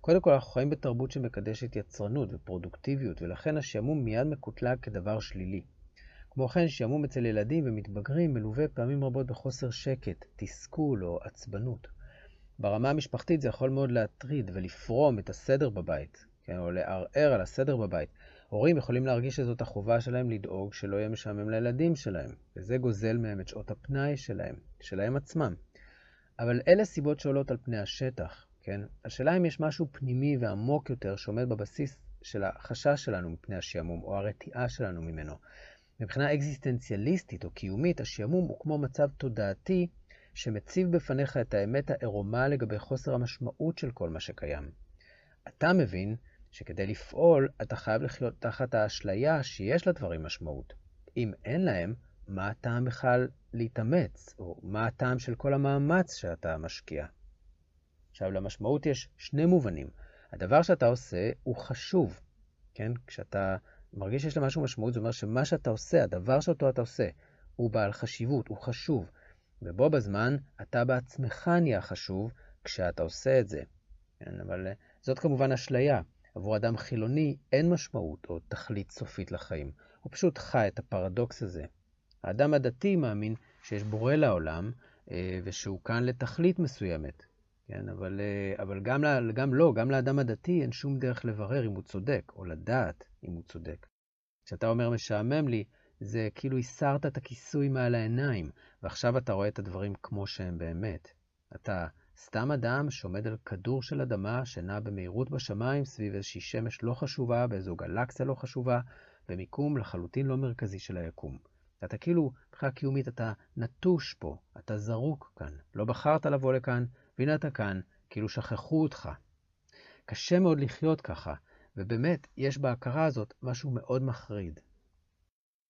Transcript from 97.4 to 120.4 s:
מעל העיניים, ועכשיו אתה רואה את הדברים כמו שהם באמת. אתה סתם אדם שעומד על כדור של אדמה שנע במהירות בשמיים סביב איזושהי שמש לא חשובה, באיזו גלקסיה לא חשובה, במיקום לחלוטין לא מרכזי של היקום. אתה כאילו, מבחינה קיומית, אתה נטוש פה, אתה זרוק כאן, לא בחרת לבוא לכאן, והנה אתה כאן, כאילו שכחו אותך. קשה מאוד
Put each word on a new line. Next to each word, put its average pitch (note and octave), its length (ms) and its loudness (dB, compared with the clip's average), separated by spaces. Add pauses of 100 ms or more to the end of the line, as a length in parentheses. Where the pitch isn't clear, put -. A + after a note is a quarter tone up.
מעל B2+ 260 4
העיניים, A#2 560 0 (320)
ועכשיו A#2+ 360 0
אתה B2 140 -2
רואה G2 160 2
את G#2+ 100 -4
הדברים G2 340 -4 (100)
כמו G2+ 240 -6
שהם F2+ 320 -6
באמת. E2 500 -4 (460)
אתה F2 320 -4 (300)
סתם A#2+ 360 -2
אדם C3+ 380 0
שעומד G2 360 -6
על G#2 180 -4
כדור A#2 380 -2
של C#3 180 -4
אדמה A#2+ 460 -2
שנע G2 340 -6
במהירות G2+ 500 -4
בשמיים C3 540 -2
סביב G#2 300 -6
איזושהי - 260 -6
שמש A2+ 420 -6
לא A#2 120 0
חשובה, B2 520 0
באיזו F#2+ 300 -4
גלקסיה A2 500 -4
לא C3+ 80 0
חשובה, B2+ 460 0 (480)
במיקום C#3 480 -2
לחלוטין G2+ 500 -2
לא C3 100 0
מרכזי A#2+ 420 -2
של F#2 180 -8
היקום. E2 420 -8 (460)
אתה G2+ 140 -6
כאילו, E3 340 2 (160)
מבחינה C#3 240 -4
קיומית, C3+ 360 -2
אתה A#2 240 -4 (240)
נטוש D3 580 0
פה, - 220 -8 (220)
אתה G#2+ 200 -6
זרוק A#2 580 -4
כאן, D2 160 -10 (220)
לא G#2 100 -2
בחרת D3+ 420 2
לבוא C3+ 260 2
לכאן, B2 320 2 (340)
והנה C#3+ 160 4
אתה D3+ 160 -2
כאן, G2 300 -2 (300)
כאילו G#2+ 180 -4
שכחו A#2+ 540 -2
אותך. - 260 -2 (1000)
קשה - 320 2
מאוד E3 220 6